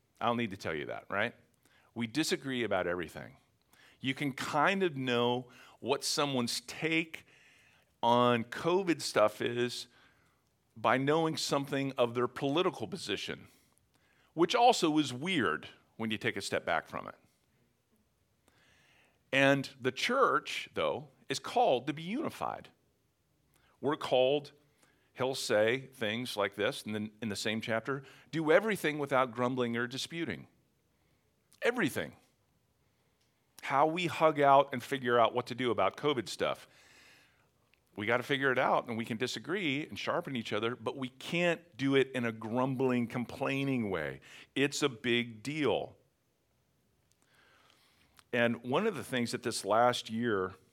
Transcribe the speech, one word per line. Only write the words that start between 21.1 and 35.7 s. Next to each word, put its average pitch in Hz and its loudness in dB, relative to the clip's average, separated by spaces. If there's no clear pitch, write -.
is 135 -4
called 147 2
to 151 -4
be 160 -10
unified. 180 -6
We're 143 0
called, 143 2
he'll 131 -2
say 120 2
things 113 -4
like 101 0
this 107 -2
in 107 -8
the, 107 -4
in 113 -4
the 101 -4
same 110 -2
chapter, 117 -4
"Do 156 2
everything 175 2
without 131 2
grumbling 123 -2
or 120 -2
disputing." 127 -8
Everything. 139 -2
How 143 2
we 170 -2
hug 156 2
out 139 8
and 123 -6
figure 120 0
out 110 6
what 120 -2
to 123 -6
do 120 0